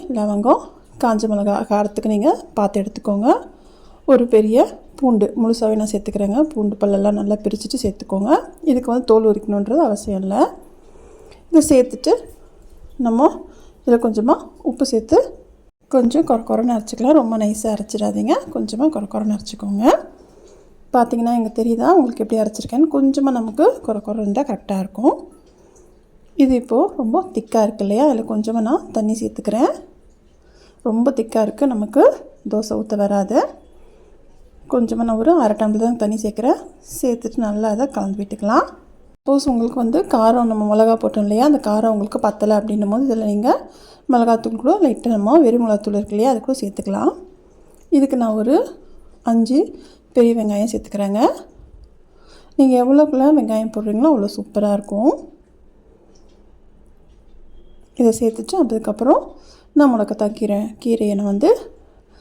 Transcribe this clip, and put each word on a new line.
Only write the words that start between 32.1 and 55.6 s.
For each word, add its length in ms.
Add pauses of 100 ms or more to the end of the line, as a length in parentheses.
தோசை 300
ஊத்த 140 (100)
வராது. 340 (1300)
கொஞ்சமா 340
நான் 160
ஒரு 100 (120)
அரை 160
டம்ளர் 240
தான் 180
தண்ணி 180
சேர்க்குறேன். 400 (380)
சேர்த்துட்டு 460
நல்லா 300
அதை 100 (120)
கலந்து 240
விட்டுக்கலாம். 460 (560)
சப்போஸ் 280
உங்களுக்கு 320
வந்து 160 (160)
காரம், 360
நம்ம 200
மிளகா 320
போட்டோம் 240
இல்லையா, 220
அந்த 180
காரம் 280
உங்களுக்கு 320
பத்தலை 320
அப்படின்னும் 360
போது 140
இதில் 240
நீங்க 160 (640)
மிளகாத்தூள் 500
கூட 100 (120)
லைட்டா 300
நம்ம 200 (120)
வெறும் 180
மிளகாத்தூள் 340
இருக்கு 180
இல்லையா, 160
அது 140
கூட 160
சேர்த்துக்கலாம். 500 (840)
இதுக்கு 240
நான் 200
ஒரு 140 (760)
அஞ்சு 260 (580)
பெரிய 240
வெங்காயம் 320
சேர்த்துக்கிறேங்க. 480 (1400)
நீங்க 160 (100)
எவ்வளோக்குள்ள 440 (120)
வெங்காயம் 360
போடுறீங்களோ 380
அவ்வளோ 240
சூப்பரா 400
இருக்கும். 340 (3000)